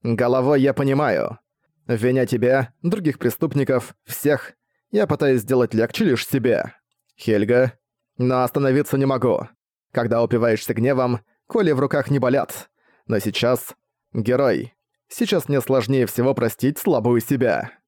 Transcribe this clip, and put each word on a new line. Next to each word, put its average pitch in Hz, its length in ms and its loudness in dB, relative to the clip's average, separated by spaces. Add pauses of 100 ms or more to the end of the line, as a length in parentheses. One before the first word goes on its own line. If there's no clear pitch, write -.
«Головой 127 580 2
я 135 140 2
понимаю. 135 640 0 (480)
Виня 123 400 2
тебя, 123 460 0 (100)
других 175 360 -2
преступников, 135 760 -2 (100)
всех, - 500 -2 (360)
я 208 160 0
пытаюсь 139 340 2
сделать 117 340 0
легче 113 300 0
лишь 131 220 2
себе. 120 480 0 (440)
Хельга, 117 600 2 (380)
но 127 260 0
остановиться 139 540 0
не 135 100 0
могу. 123 420 0 (440)
Когда 117 300 0
упиваешься 113 520 0
гневом, 123 460 0 (260)
коли 156 260 0
в 131 80 0
руках 139 300 -2
не 143 80 2
болят. 127 520 -2 (360)
Но 110 120 0
сейчас... 120 560 -2 (380)
Герой, 117 640 0 (340)
сейчас 202 400 -2
мне 143 120 2
сложнее 127 460 0
всего 123 280 0
простить 127 440 -2
слабую 120 420 2
себя». 117 520 -2 (160)